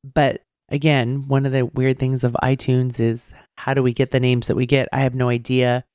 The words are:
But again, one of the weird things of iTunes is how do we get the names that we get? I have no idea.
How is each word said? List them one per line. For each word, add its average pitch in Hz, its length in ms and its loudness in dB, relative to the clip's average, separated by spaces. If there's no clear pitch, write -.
But 139 380 0
again, 139 580 0
one 135 180 2
of 135 60 0
the 131 160 0
weird 131 320 0
things 131 240 -2
of 120 200 0
iTunes 127 560 0
is 117 320 -2
how - 160 -4
do 135 100 2
we 123 100 2
get 131 180 0
the 131 80 2
names 123 280 0
that - 80 0
we 123 100 0
get? 131 260 0
I 135 100 0
have 127 140 0
no 127 140 0
idea. 123 640 0